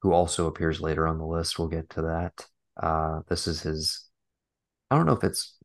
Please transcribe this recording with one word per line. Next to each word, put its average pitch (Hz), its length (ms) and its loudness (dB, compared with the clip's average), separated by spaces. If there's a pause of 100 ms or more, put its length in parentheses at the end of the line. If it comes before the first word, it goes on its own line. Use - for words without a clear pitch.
who 95 100 6
also 85 340 4
appears 80 340 0
later 80 260 0
on 80 120 0
the 80 80 -6
list. 82 320 -2
We'll 85 100 -2
get 80 220 -4
to - 120 -4
that. 82 440 -4 (340)
Uh, 80 480 0
this - 180 -2
is 82 160 -4
his, 78 460 -4 (840)
I 135 60 6
don't 165 100 6
know 151 100 6
if - 80 -2
it's - 400 -4